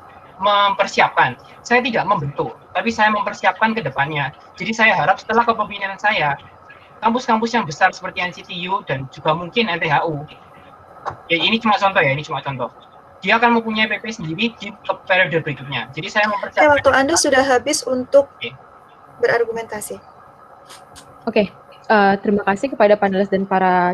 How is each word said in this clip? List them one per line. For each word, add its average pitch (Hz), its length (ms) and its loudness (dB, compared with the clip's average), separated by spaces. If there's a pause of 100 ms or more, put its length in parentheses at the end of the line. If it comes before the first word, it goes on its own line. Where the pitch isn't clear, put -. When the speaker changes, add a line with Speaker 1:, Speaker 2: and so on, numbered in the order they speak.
(420)
Speaker 1:
mempersiapkan. 196 960 2 (240)
Saya 240 240 2
tidak 226 220 -2
membentuk, 156 500 -4 (160)
tapi 196 160 -2
saya 214 240 2
mempersiapkan 208 640 -2
ke 175 80 -6
depannya. 143 480 -4 (240)
Jadi 190 160 -6
saya 220 240 4
harap 151 240 2
setelah 226 240 2
kepemimpinan 202 560 -4
saya, 180 320 0 (720)
kampus-kampus 226 480 0
yang 208 160 -2
besar 185 240 0
seperti 180 320 -8
N 175 80 -8
C 185 80 -18
T - 80 -20 (160)
U 196 240 -4
dan 135 240 -6
juga - 240 -2
mungkin 180 320 -2
N 170 80 -2
T 175 80 -4
H 156 240 0
U, 147 160 -8 (1040)
ya 165 80 2
ini 220 240 0
cuma 214 160 2
contoh 190 240 2
ya, 147 160 2
ini 147 80 -8
cuma 143 160 -6
contoh. 127 320 -6 (480)
Dia 202 160 2
akan 233 240 4
mempunyai 220 240 -2
P 208 160 -6
P 220 80 -10
sendiri 202 480 -4
di 202 160 -12
ke-, - 320 -6
periode 180 400 2
berikutnya. 135 480 -8
Jadi 165 160 -10
saya 208 160 0
mempersiapkan. 214 400 0
Speaker 2:
Oke, 294 160 6
waktu 269 160 4
Anda 277 220 2
sudah 269 260 4
habis 269 400 0
untuk 262 540 2
Speaker 1:
Oke. - 160 -10 (640)
Speaker 2:
berargumentasi. 226 800 -2 (1300)
Speaker 3:
Oke, 214 240 2 (400)
eh, 202 220 6 (100)
terima 202 240 0
kasih 202 240 -2
kepada 208 240 6
panelis 196 320 0
dan 196 160 0
para 185 500 2